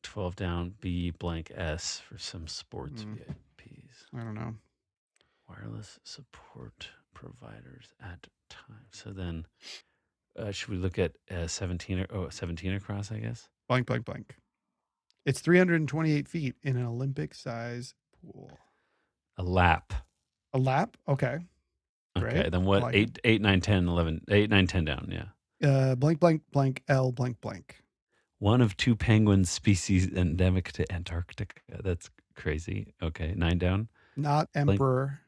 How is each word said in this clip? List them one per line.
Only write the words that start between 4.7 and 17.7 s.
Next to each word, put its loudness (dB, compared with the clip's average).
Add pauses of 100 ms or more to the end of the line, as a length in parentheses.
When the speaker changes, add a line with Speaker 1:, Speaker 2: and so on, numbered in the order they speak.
Speaker 1:
Wireless -14
support -20 (240)
providers -20
at -14 (240)
times. -20
So -16
then, -8 (920)
uh, -6
should -8
we -6
look -4
at, 0 (180)
uh, -4
seventeen -4
or, -4
oh, -6
seventeen -6
across, -8
I -8
guess? -10 (180)
Speaker 2:
Blank, 2
blank, -4
blank. -12 (880)
It's -2
three 4
hundred 6
and 0
twenty-eight 0
feet -4
in -2
an -2
Olympic -6
size -10 (260)